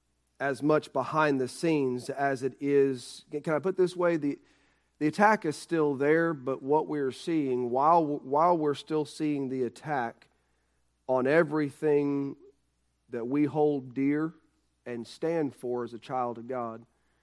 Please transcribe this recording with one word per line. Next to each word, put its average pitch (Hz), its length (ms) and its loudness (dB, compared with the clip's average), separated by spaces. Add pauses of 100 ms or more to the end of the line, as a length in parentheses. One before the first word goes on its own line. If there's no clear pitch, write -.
(400)
as 135 220 -2
much 151 300 2
behind 147 480 2
the 123 80 -2
scenes 135 600 0
as 135 320 -2
it 131 180 -2
is. 139 720 0
Can, 147 100 -8
can 160 140 -2
I 143 60 0
put 185 160 -2
it - 20 -
this 180 180 2
way? 170 220 2
The, 143 200 -4 (600)
the 151 80 0
attack 208 400 4
is 147 100 -2
still 151 380 0
there, 160 400 2
but 131 280 -6
what 147 240 2
we're 143 260 -2
seeing, 131 580 -2
while, 156 340 4
while 147 540 2
we're 147 160 0
still 151 320 -4
seeing 143 420 -4
the 131 140 -2
attack 120 640 -6 (800)
on 127 200 2
everything 143 1120 2 (720)
that 120 180 -6
we 143 200 0
hold 143 480 0
dear 147 400 -2 (500)
and 120 220 -10
stand 160 480 -2
for 123 300 -6
as 117 100 -12
a 110 40 -12
child 123 380 -4
of 117 100 -14
God, 117 380 -8 (380)